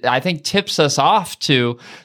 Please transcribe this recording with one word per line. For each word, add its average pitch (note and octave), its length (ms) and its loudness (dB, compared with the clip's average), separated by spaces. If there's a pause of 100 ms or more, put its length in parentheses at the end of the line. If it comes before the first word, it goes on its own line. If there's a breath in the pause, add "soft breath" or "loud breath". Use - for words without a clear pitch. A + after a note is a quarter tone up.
I B2 160 2
think E3+ 240 -4
tips - 340 -2
us D3 180 2
off E3+ 420 2
to A#2+ 380 0 (280 loud breath)